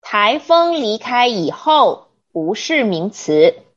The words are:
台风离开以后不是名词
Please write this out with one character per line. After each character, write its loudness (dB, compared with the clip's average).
台 -2
风 0
离 -4
开 -2
以 -4
后 0
不 -6
是 -2
名 -2
词 2